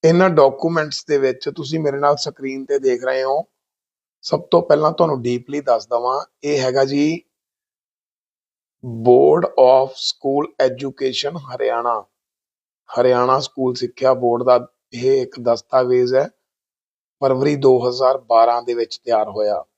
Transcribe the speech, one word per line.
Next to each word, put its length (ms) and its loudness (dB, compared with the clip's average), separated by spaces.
ਇਹਨਾਂ 260 4
ਡਾਕੂਮੈਂਟਸ 720 0
ਦੇ 140 0
ਵਿੱਚ 380 -2
ਤੁਸੀਂ 240 -6
ਮੇਰੇ 180 -4
ਨਾਲ 180 0
ਸਕਰੀਨ 480 -10
ਤੇ 140 -4
ਦੇਖ 260 -2
ਰਹੇ 180 -4
ਹੋ, 220 -2
ਸਭ 180 -4
ਤੋਂ 120 4
ਪਹਿਲਾਂ 300 2
ਤੁਹਾਨੂੰ 300 -2
ਡੀਪਲੀ 380 -6
ਦੱਸ 260 -2
ਦੇਵਾਂ, 400 -4
ਇਹ 160 -2
ਹੈਗਾ 240 0
ਜੀ 380 -2
Board 600 4
of 420 4
School 840 -4
Education 680 -8
ਹਰਿਆਣਾ, 680 -4
ਹਰਿਆਣਾ 520 2
ਸਕੂਲ 340 -6
ਸਿੱਖਿਆ 400 -2
ਬੋਰਡ 280 0
ਦਾ 300 2
ਇਹ 300 0
ਇੱਕ 180 -12
ਦਸਤਾਵੇਜ਼ 760 0
ਹੈ। 140 0
ਫਰਵਰੀ 360 0
ਦੋ 320 4
ਹਜ਼ਾਰ 300 0
ਬਾਰਾਂ 440 2
ਦੇ 120 -6
ਵਿੱਚ 240 -6
ਤਿਆਰ 300 -2
ਹੋਇਆ 360 -4